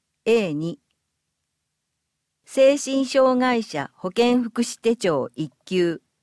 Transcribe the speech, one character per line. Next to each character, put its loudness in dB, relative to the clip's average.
エ 2
ー -6
二。 -8
精 4
神 -2
障 2
害 0
者 -8
保 -10
健 2
福 -4
祉 -6
手 0
帳 -2
一 -8
級。 -2